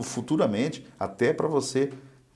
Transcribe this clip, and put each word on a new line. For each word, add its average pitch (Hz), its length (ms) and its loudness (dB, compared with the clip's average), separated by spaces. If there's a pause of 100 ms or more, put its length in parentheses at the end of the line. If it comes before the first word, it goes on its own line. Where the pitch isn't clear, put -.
futuramente, 123 840 0 (120)
até 101 340 2
pra 156 160 0
você, 135 440 0 (440)